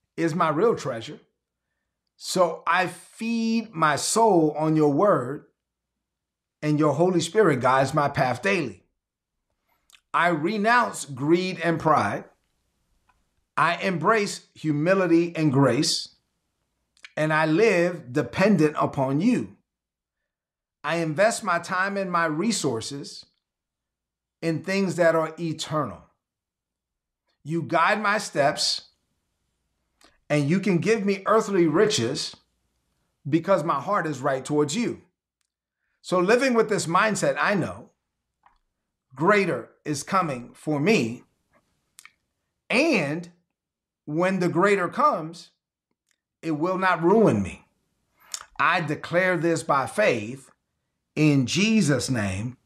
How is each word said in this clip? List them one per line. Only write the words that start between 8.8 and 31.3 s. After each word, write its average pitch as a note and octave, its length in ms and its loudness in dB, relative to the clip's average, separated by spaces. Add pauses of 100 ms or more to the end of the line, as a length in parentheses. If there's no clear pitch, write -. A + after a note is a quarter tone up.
I E3 140 2
renounce G3+ 760 0
greed E3+ 580 0
and E3 180 -2
pride. B2+ 440 0 (1300)
I E3 220 2
embrace G3 760 -2
humility E3+ 840 0
and D#3 160 2
grace, C3+ 600 2 (1040)
and D#3 160 -2
I D#3 140 2
live E3+ 680 2
dependent D3+ 680 2
upon C#3 420 -2
you. F3 360 -2 (1300)
I D#3 120 -2
invest E3+ 460 0
my F3+ 160 0
time F#3+ 380 -4
and F#3 160 -4
my E3+ 140 0
resources D3+ 1000 -4 (1120)
in E3 220 -4
things F#3+ 340 -2
that E3 200 4
are D#3+ 220 -2
eternal. D3 640 -6 (1400)
You E3 200 -4
guide E3+ 380 2
my G#3+ 180 0
steps, - 720 -2 (1400)
and D3 180 2
you F#3 120 2
can F#3 180 2
give G3+ 260 2
me G3 220 -2
earthly G#3 400 2